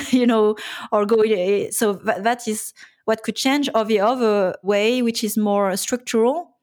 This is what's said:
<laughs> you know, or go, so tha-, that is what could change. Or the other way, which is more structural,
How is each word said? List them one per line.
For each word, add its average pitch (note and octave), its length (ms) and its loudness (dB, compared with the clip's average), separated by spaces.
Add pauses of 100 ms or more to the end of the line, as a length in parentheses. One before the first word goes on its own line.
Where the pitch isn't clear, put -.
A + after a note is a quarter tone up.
<laughs> - 80 -8
you B3 160 4
know, G#3+ 300 2 (360)
or G#3 140 2
go, A3 160 4 (480)
so G#3 240 0
tha-, F#3 280 -4
that A#3+ 240 -2
is - 280 -6 (320)
what A3 160 -2
could A3 140 -6
change. C#4 380 0
Or A3 100 2
the G#3 160 2
other G#3 640 2
way, G#3 400 2
which A#3 220 -2
is G#3 120 -2
more G3+ 400 0
structural, B3 880 -2